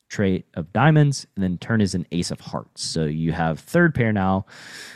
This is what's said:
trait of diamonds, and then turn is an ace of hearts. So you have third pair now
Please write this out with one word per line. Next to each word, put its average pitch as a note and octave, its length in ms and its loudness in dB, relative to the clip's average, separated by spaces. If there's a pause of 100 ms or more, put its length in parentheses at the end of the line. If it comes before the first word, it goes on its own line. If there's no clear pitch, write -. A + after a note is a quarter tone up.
trait F#2+ 360 -2 (100)
of E2 180 -8
diamonds, D3 520 4 (100)
and G2 80 -4
then F2+ 140 -2
turn A2+ 220 -2
is F#2+ 160 0
an F2 160 -6
ace F2 200 -4
of - 100 -10
hearts. - 420 -12
So D#2+ 220 -4
you D#2 260 -2
have D#2+ 300 -2
third E3+ 340 2
pair A2+ 160 0
now F#2+ 340 0 (500)